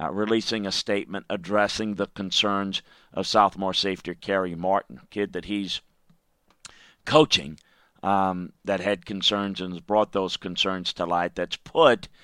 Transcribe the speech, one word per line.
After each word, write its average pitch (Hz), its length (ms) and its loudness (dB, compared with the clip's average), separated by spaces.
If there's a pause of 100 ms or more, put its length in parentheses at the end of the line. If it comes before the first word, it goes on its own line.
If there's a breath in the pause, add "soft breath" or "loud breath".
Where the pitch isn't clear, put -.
uh, 78 120 -4
releasing 107 540 0
a 98 40 -4
statement - 580 -4
addressing 104 640 0
the 95 120 -2
concerns 98 760 -2 (300 soft breath)
of 95 140 -4
sophomore 95 480 2
safety 92 400 -4
Kerry 92 400 -2
Martin, 92 460 -2 (100)
kid 101 220 -4
that 90 140 -8
he's 98 340 -4 (1200 loud breath)
coaching, 80 540 4 (460 soft breath)
um, 95 480 0 (120)
that 98 160 0
had 98 240 -2
concerns 98 560 -2
and 92 120 -6
has 85 80 -10
brought 104 320 2
those 95 240 -2
concerns 92 560 -4
to 90 120 -4
light. 87 300 0
That's 87 220 -4
put, 139 520 4 (160 soft breath)